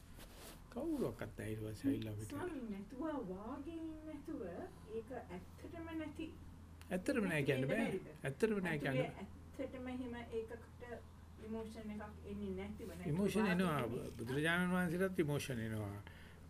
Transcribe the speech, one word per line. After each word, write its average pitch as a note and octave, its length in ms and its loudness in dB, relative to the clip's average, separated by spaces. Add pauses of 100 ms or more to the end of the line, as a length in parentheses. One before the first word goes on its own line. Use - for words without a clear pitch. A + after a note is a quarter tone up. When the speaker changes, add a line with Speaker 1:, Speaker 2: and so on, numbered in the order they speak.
(680)
Speaker 1:
කවුරක්වත් A#3 640 0
නැහැ G#2 160 -4
ඊට A2 140 -2
පස්සේ G#2+ 260 -2
ඇවිල්ලා A2 260 2
අපිට. G#2+ 160 -6
Speaker 2:
ස්වාමීන් C#4+ 380 -4
නැතුවා B3+ 500 -2 (100)
වාගේ B3+ 480 -6
ඉන්න D#4+ 160 -4 (100)
නැතුව D4+ 400 -6 (480)
ඒක A3+ 220 -6
ඇත්තටම - 800 -8
නැති. D#4+ 360 -4 (580)
Speaker 1:
ඇත්තටම G3+ 380 2
නැහැ D#3+ 200 6
කියන්න C3 200 6
බෑ. E3 140 4
Speaker 2:
බැරිද? A3+ 300 2 (120)
Speaker 1:
ඇත්තටම G3+ 400 4
නැහැ E3 200 4
කියන්න. C#3 200 4
Speaker 2:
ඇත්තටම - 880 -4
එහෙම B3+ 280 -4
ඒකකට A#3 680 -6 (560)
ඉමෝෂන් A3 500 -4
එකක් G#3 140 -4 (200)
එන්නේ G3+ 300 -2
නැතිව G3+ 340 -4
නැතුව F3 200 -4
Speaker 1:
ඉමෝෂන් F#3 320 6
Speaker 2:
වාගේ F#3+ 140 6
Speaker 1:
එනවා. F3 260 6
Speaker 2:
නෙවෙයි. B2 320 0
Speaker 1:
බුදුරජාණන් D3+ 640 4
වහන්සේටත් F3+ 460 4
ඉමෝෂන් C#3+ 400 2
එනවා. G#2+ 420 0 (480)